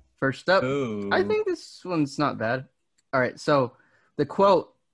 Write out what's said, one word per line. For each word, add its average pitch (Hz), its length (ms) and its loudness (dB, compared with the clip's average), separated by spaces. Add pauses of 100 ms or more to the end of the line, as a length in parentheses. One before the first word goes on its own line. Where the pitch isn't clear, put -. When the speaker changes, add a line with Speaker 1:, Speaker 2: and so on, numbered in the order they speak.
(200)
Speaker 1:
First 135 300 -4
up, 185 140 4
Speaker 2:
Ooh. 117 480 -4
Speaker 1:
I 370 120 2
think 427 240 -2
this - 360 -8
one's 156 360 -2
not 123 180 -2
bad. 127 300 -4 (460)
All 131 60 2
right, 123 200 -2
so 135 360 2 (420)
the 147 80 0
quote, 196 480 2 (200)